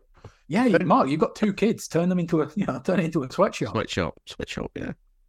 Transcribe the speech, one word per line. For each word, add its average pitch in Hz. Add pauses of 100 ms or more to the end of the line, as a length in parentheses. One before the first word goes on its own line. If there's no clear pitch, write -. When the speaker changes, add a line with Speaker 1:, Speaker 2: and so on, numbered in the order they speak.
(480)
Speaker 1:
Yeah, 226
you, 233
Speaker 2:
But 175
Speaker 1:
Mark, 190
you've 156
got -
two 208
kids. 226
Turn 170
them 180
into 170
a, 139
you 202
know, 127
turn 180
it 165
into 165
a 127
sweatshop. 180
Speaker 3:
Sweatshop, -
sweatshop, -
yeah. - (360)